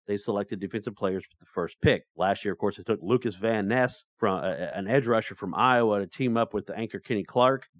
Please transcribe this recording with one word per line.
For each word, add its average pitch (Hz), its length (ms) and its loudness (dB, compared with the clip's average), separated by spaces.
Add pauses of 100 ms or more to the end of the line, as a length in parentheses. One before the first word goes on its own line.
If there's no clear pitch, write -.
they 104 120 -2
selected 101 420 -2
defensive 104 340 -6
players 95 340 -2
with - 120 -20
the - 120 -20
first 87 300 -4
pick. 127 200 4 (140)
Last 95 280 0
year, 98 80 0
of - 60 -6
course, 104 180 -2
they - 80 -18
took 104 180 -2
Lucas 110 320 0
Van 107 320 -2
Ness, 127 380 0 (140)
from, 95 200 0
uh, 82 160 -2 (200)
an 98 120 -6
edge 123 200 2
rusher 113 280 0
from 92 200 -8
Iowa, 117 440 4
to 98 80 -2
team 120 300 -2
up 117 180 0
with 104 120 -2
the 95 100 -8
anchor 110 240 -8
Kenny 104 240 -4
Clark. 127 400 2 (160)